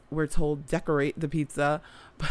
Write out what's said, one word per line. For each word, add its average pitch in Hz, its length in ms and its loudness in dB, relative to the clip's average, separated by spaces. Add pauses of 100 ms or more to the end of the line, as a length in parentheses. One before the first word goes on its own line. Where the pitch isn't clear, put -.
(100)
we're 156 160 0
told, 147 400 2
decorate 151 520 0
the 156 100 -2
pizza. 147 540 0 (480)